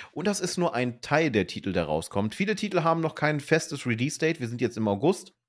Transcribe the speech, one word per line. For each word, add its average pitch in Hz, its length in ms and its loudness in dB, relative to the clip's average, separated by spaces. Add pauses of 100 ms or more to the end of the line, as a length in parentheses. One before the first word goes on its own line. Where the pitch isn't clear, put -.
(120)
Und 156 140 -4
das 196 140 0
ist 180 160 -2
nur 175 180 2
ein 123 280 -2
Teil 156 280 2
der 104 160 4
Titel, - 280 -6
der 87 100 2
rauskommt. 82 500 0
Viele 208 200 0
Titel 196 280 0
haben 165 200 2
noch 156 120 -2
kein 151 260 0
festes 156 460 0
Release-Date. 147 540 0
Wir 123 80 -4
sind 120 140 -4
jetzt 113 160 -2
im 110 100 2
August. 107 460 0 (140)